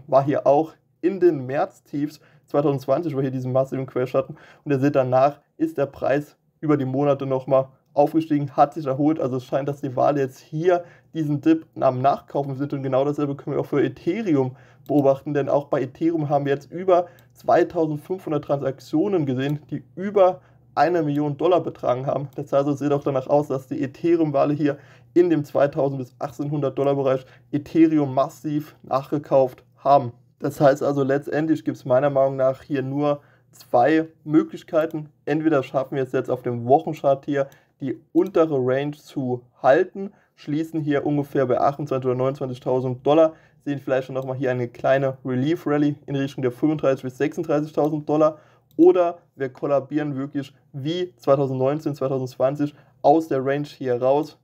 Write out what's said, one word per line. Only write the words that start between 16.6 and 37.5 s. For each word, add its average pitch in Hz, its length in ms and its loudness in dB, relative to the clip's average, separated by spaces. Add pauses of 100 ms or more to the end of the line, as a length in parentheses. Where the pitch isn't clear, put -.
über 180 380 2 (260)
zweitausendfünfhundert 160 1080 -2
Transaktionen 151 840 -2
gesehen, 139 340 -2 (100)
die 143 140 -10 (120)
über 196 460 2 (340)
eine 165 280 2
Million 147 340 -2
Dollar 165 240 2
betragen 127 440 -4
haben. 139 300 -4
Das 135 160 -10
heißt, 139 160 2
es 147 120 -2
sieht 143 120 -2
auch 143 120 0
danach 135 240 -2
aus, 147 200 2
dass 131 200 -6
die 143 140 -6
Ethereum-Wale 147 720 0
hier 147 240 -2 (360)
in 175 160 6
dem 147 160 0
zweitausend 139 540 0
bis 127 200 -12
achtzehnhundert 143 580 -4
Dollar 139 180 2
Bereich 135 300 0 (260)
Ethereum 151 640 2
massiv 147 720 -4
nachgekauft 139 800 0 (140)
haben. 135 340 4 (280)
Das 139 200 -6
heißt 143 240 4
also, 143 200 0
letztendlich 147 600 -2
gibt's - 220 -8
meiner 139 240 2
Meinung 135 260 0
nach 131 260 0
hier 139 200 -6
nur 143 400 -2 (300)
zwei 156 580 2 (160)
Möglichkeiten. 160 840 -2 (140)
Entweder 151 400 0
schaffen 135 320 -4
wir 135 80 0
es 131 80 -10
jetzt 131 180 -2
auf 123 120 -4
dem 120 240 -6
Wochenchart 147 580 2
hier, 139 240 -2 (320)